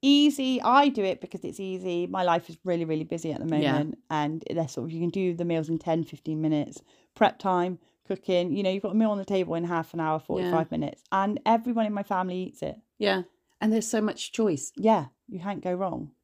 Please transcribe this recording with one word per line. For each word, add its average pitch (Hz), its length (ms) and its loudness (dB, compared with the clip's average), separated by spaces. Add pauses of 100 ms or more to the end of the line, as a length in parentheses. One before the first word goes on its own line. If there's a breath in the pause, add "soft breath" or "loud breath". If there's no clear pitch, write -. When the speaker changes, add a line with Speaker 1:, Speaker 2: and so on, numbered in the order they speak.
Speaker 1:
Easy. 277 600 4
I 277 260 6
do 262 140 0
it 185 180 0
because 185 240 -12
it's 185 140 -10
easy. 185 480 -4
My 185 160 -2
life 170 280 2
is 165 140 -16
really, 170 200 0
really 160 200 -2
busy 165 280 -6
at - 140 -6
the 160 120 2
Speaker 2:
Yeah. 143 140 4
Speaker 1:
moment, 147 260 -2 (120)
and 156 380 -2
they're 160 200 -2
sort - 180 -6
of, 165 60 -8
you 165 80 -6
can 170 100 0
do 180 240 0
the 170 100 -4
meals 165 240 -2
in 165 100 -2
ten, 160 260 0
fifteen 156 360 -8
minutes. 156 400 0 (340 soft breath)
Prep - 240 2
time, 180 400 0 (280 soft breath)
cooking. 180 480 0
You 202 80 -2
know, 185 80 0
you've 190 120 -4
got 190 100 -4
a - 20 -6
meal 220 160 4
on 202 80 -2
the 196 60 -6
table 180 300 0
in 170 100 -2
half 170 300 -4
an 165 60 -4
hour, 156 180 0
Speaker 2:
Yeah. - 80 -10
Speaker 1:
forty-five 175 440 0
minutes, 160 400 -6
and 196 360 0
everyone 226 400 2
in 208 80 -4
my 202 80 -4
family 185 420 -2
eats - 180 -12
it. - 140 -6 (220)
Speaker 2:
Yeah. 190 240 2 (360)
And 214 140 2
there's 220 160 2
so 214 140 0
much - 300 -4
choice. 196 440 0
Speaker 1:
Yeah, 202 300 4 (220)
you 190 120 -10
can't 196 240 -8
go 180 80 -2
wrong. 180 380 -4 (140)